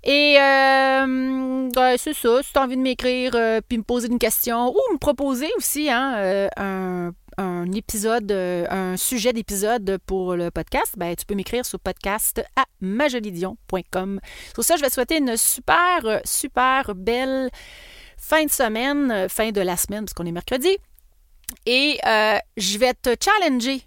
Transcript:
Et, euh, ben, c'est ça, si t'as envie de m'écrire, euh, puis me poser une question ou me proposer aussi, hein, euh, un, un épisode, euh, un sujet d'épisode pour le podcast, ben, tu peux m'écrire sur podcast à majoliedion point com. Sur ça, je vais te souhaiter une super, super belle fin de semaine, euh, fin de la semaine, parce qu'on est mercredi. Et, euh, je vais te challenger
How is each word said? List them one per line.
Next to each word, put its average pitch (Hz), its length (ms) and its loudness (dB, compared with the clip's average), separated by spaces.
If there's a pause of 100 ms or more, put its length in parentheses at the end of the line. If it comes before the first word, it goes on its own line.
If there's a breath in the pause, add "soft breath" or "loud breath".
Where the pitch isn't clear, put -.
Et, 285 340 6
euh, 262 1400 4
ben, 254 240 4
c'est 302 160 -4
ça, 247 280 2
si - 100 -12
t'as 269 120 2
envie 254 140 -2
de 262 40 0
m'écrire, 254 520 0
euh, 226 320 2
puis 240 100 -4
me 220 60 -2
poser 240 260 -2
une 240 100 0
question 233 520 0
ou 440 220 2
me 302 60 -2
proposer 277 600 -2
aussi, 294 320 -2
hein, 254 260 0
euh, 196 400 0
un, 185 560 -4 (240)
un 180 360 -4
épisode, 214 600 -2
euh, 180 380 -2
un 185 260 -2
sujet 240 380 -2
d'épisode 202 720 -2
pour 185 280 -2
le 170 160 -2
podcast, 254 460 -4
ben, 175 180 -4
tu - 120 -10
peux 208 80 -6
m'écrire 233 320 -4
sur 185 120 -8
podcast 202 640 -4 (140)
à 262 80 2 (160)
majoliedion 208 840 -4
point 185 240 -4
com. 190 300 -6 (340 loud breath)
Sur 233 100 -4
ça, - 120 4
je 302 40 -2
vais 285 80 2
te - 60 -2
souhaiter 262 240 0
une 247 180 0
super, 294 880 2
super 262 720 0
belle 254 560 -2 (680 loud breath)
fin 311 260 2
de 294 60 -2
semaine, 254 600 0
euh, 196 180 0
fin 220 220 -2
de 202 100 0
la 175 160 0
semaine, 208 280 -4
parce - 80 -10
qu'on 170 140 -6
est 170 60 -4
mercredi. 262 440 0 (880)
Et, 262 400 2
euh, 214 320 4 (180)
je 202 220 -4
vais 247 160 4
te 240 280 0
challenger 269 640 2